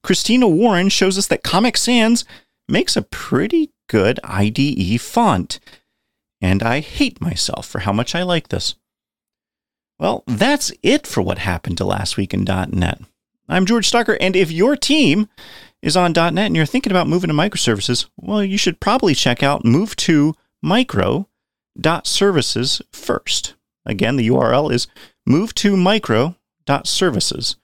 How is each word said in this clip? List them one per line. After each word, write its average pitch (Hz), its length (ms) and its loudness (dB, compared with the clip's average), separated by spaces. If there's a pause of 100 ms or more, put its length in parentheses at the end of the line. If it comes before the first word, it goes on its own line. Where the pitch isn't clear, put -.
Christina 233 440 2
Warren 190 420 4
shows 190 280 2
us 196 100 -2
that - 160 -2
Comic 226 340 0
Sans 233 480 2 (420)
makes - 300 0
a - 60 -2
pretty 262 680 -2 (160)
good 107 360 2
I 104 260 0
D 135 200 0
E 98 280 0
font. 165 640 0 (800)
And 98 220 2
I 120 160 0
hate - 420 -4
myself - 460 -6
for - 120 -8
how 98 140 -2
much 117 220 -2
I 175 80 -2
like 175 260 -2
this. - 260 -4 (1200)
Well, 175 260 -2
that's 233 560 0
it 247 260 2
for - 140 -2
what 90 160 -2
happened 90 400 -4
to 95 80 -2
Last 95 320 -2
Week 98 160 -2
in 98 100 0
dot 92 300 -2
net. 90 260 -2 (500)
I'm 180 160 2
George 226 260 0
Stocker, 233 300 2
and 190 160 0
if 165 140 2
your 214 260 2
team 214 500 2 (540)
is 156 160 0
on 175 160 2
dot 165 200 2
net 196 120 0
and 202 100 0
you're 160 100 4
thinking 226 280 -2
about 165 160 2
moving 175 180 0
to 156 60 0
microservices, 123 840 0
well, 208 260 -4
you 196 160 -2
should - 220 -2
probably 208 340 2
check 123 300 0
out 143 220 0
move 165 320 2
to 151 360 2 (280)
micro 151 680 0 (520)
dot - 280 -2
services 156 720 0 (120)
first. - 600 -6 (320)
Again, 110 300 -2
the 123 80 0
U 123 140 2
R 123 160 2
L 147 160 0
is 120 180 -2 (380)
move 175 300 2
to 202 200 2
micro 180 600 0 (280)
dot - 220 -2
services. - 760 -2